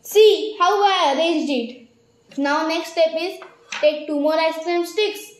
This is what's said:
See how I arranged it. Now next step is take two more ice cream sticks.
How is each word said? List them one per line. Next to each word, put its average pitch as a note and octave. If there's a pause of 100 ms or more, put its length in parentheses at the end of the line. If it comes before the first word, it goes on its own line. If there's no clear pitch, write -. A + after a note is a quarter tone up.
See -
how F4+ (100)
I F4+
arranged D#4
it. -
Now D4
next E4
step D#4+
is F4 (400)
take D4+
two D4
more D#4 (100)
ice D#4+
cream F4
sticks. G#4 (180)